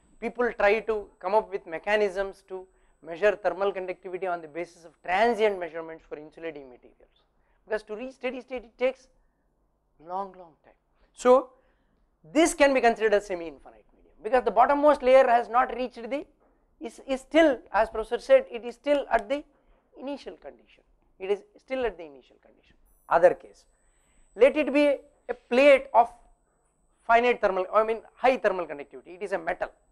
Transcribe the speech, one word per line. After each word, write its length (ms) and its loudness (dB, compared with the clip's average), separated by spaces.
people 380 -4
try 220 2
to 260 -6
come 160 -4
up 160 -2
with 160 -10
mechanisms 800 -4
to 180 -16
measure 340 0
thermal 360 -4
conductivity 540 -10
on 140 -6
the 80 -18
basis 380 -14
of 60 -20
transient 560 0
measurements 500 -12
for 100 -14
insulating 520 -16
materials. 520 -20
Because 180 -6
to 120 -12
reach 160 -12
steady 300 -10
state, 220 -12
it 120 -20
takes 320 -4
long, 260 -10
long 200 -20
time. 120 -20
So 340 4
this 220 4
can 200 4
be 60 0
considered 340 2
a 60 4
semi-infinite 640 -14
medium 280 -20
because 220 -2
the 60 -4
bottommost 520 4
layer 240 6
has 220 2
not 260 0
reached 360 -10
the, 160 -8
is, 260 -16
is 140 -6
still, 380 4
as 180 0
professor 280 -6
said, 320 4
it 140 -12
is 100 -12
still 360 -2
at 180 0
the 160 -4
initial 360 -14
condition. 480 -20
It 120 -6
is 120 -6
still 280 -8
at 100 -8
the 80 -18
initial 380 -20
condition. 340 -20
Other 260 6
case, 320 -20
let 220 4
it 160 -2
be 240 2
a 60 -6
plate 580 4
of 180 4
finite 380 2
thermal, 320 -2
I 120 2
mean 160 -6
high 240 2
thermal 280 -2
conductivity. 460 -16
It 100 -18
is 100 -10
a 60 -2
metal. 320 -8